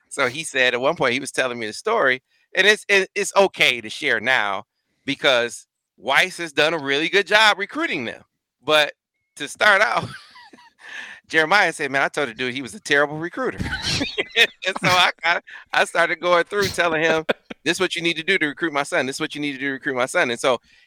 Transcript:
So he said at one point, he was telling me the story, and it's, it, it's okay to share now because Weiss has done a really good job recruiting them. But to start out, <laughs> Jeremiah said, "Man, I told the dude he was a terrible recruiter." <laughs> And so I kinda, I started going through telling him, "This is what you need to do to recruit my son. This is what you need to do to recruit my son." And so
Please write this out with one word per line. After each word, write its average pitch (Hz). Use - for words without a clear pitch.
So 139
he 147
said 127
at 120
one 143
point, 135
he 131
was 139
telling 123
me 113
the 107
story, 151
and 185
it's, 208
it, 196
it's 196
okay 143
to 107
share 120
now 107
because 127
Weiss 151
has 165
done 151
a 165
really 139
good 180
job 208
recruiting 202
them. 98
But 147
to 143
start 208
out, 220
<laughs> -
Jeremiah 160
said, 147
"Man, 139
I 143
told 143
the 110
dude 123
he 135
was 120
a 214
terrible 147
recruiter." 196
<laughs> -
And 214
so 185
I 180
kinda, 175
I 170
started 165
going 170
through 202
telling 165
him, 160
"This 165
is -
what 180
you 170
need 170
to 160
do 185
to 156
recruit 147
my 143
son. 147
This 135
is -
what 156
you 147
need 147
to 131
do 135
to 139
recruit 135
my 127
son." 156
And 120
so 131